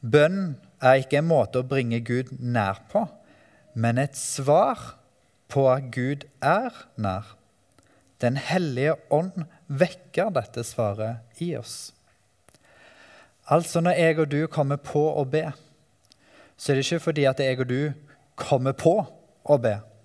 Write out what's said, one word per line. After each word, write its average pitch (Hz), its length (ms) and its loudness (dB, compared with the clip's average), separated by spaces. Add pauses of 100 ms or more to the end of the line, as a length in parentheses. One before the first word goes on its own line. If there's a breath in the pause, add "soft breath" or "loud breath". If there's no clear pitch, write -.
Bønn 151 540 2 (260)
er 131 160 8
ikke 143 180 0
en 160 80 0
måte 131 340 2
å 127 60 -6
bringe 123 380 0
Gud 123 320 -2
nær 120 400 0 (140)
på, 208 160 0 (640 soft breath)
men 117 240 0
et 139 180 -2
svar - 800 0 (540)
på 139 220 2
at 131 180 -2
Gud 127 380 -4 (180)
er 208 240 2 (240)
nær. 98 320 -4 (960 soft breath)
Den 127 160 0
hellige 151 600 -2 (120)
ånd 170 380 -2 (180 soft breath)
vekker 175 720 -2
dette 120 320 -4
svaret 110 720 -6
i 170 160 -4
oss.» - 320 -14 (1600 soft breath)
Altså, 170 320 2
når 180 160 2
jeg 165 220 2
og 151 100 0
du 147 160 -2
kommer 143 320 -2
på 151 320 -2
å 151 160 -2
be, 156 220 -2 (1040 soft breath)
så - 160 -10
er 135 80 4
det 135 80 0
ikke 170 220 -2
fordi 147 180 2
at 131 160 2
jeg 131 160 0
og 127 140 -2
du 139 220 -2 (440 soft breath)
kommer 131 400 0
på 180 240 4
å - 560 -2
be 110 220 0 (260)